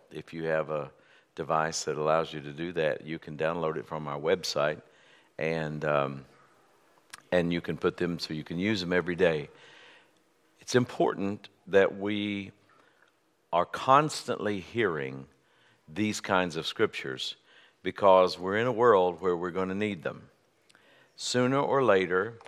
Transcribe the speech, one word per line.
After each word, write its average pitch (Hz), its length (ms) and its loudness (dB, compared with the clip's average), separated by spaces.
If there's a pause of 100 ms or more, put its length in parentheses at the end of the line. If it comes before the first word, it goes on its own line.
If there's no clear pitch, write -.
if - 240 -14
you 80 120 -6
have 78 260 0
a 73 180 -4 (460)
device 80 480 -2
that 76 120 -4
allows 78 380 0
you 76 80 -10
to 71 100 -12
do 85 200 -8
that. 78 340 -2
You 78 140 -8
can 76 180 -12
download 80 400 -2
it 65 80 -8
from 78 220 -8
our 71 120 -8
website, 76 600 0 (560)
and, 78 480 -4
um, 69 400 -2 (1040)
and 87 220 2
you 85 80 -2
can 80 160 -6
put 87 200 0
them 87 200 -2
so - 160 -8
you 76 100 -8
can 85 140 -10
use 101 240 -2
them 87 120 -4
every 87 220 0
day. 80 320 2 (1120)
It's - 140 -8
important - 760 0 (180)
that 95 300 4
we 101 540 -4 (1000)
are 85 140 2
constantly - 960 2
hearing 73 680 -4 (680)
these 104 300 -2
kinds 92 340 2
of 80 120 -6
scriptures - 680 -4 (460)
because 92 560 6
we're 95 200 -2
in 120 100 0
a 127 40 0
world 98 480 4
where 90 160 0
we're 87 140 -4
gonna 92 240 -2
need 101 300 -4
them. - 260 -10 (840)
Sooner 123 420 0
or 139 260 2
later, 98 640 2